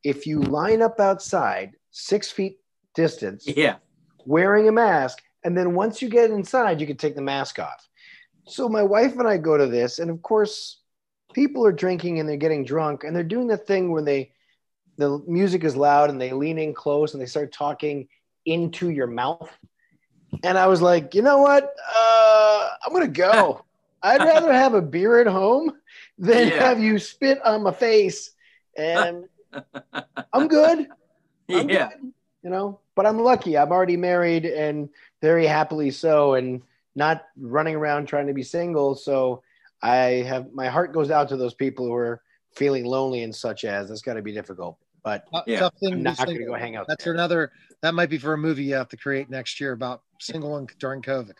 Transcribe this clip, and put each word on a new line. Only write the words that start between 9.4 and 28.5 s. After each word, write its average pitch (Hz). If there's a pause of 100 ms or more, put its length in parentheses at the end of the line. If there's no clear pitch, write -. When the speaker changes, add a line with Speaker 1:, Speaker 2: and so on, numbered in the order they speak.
Speaker 1:
to 143
this, 120
and 170
of 165
course, - (500)
people 277
are 208
drinking 175
and 156
they're 147
getting 147
drunk, 147
and 160
they're 175
doing 226
the 220
thing 190
where 160
they, 139 (680)
the 143
music 175
is 143
loud 143
and 135
they 127
lean 151
in 156
close 147
and 139
they 127
start 147
talking 147 (400)
into 170
your 135
mouth. 139 (960)
And 180
I 185
was 185
like, 170
"You 208
know 277
what? 285
Uh, 220 (180)
I'm -
gonna 339
go. 180 (180)
Speaker 2:
<laughs> -
Speaker 1:
I'd 240
rather 311
have 254
a 202
beer 180
at 240
home 220 (440)
than 233
Speaker 2:
Yeah. 254
Speaker 1:
have 247
you 220
spit 269
on 214
my 190
face." 214 (460)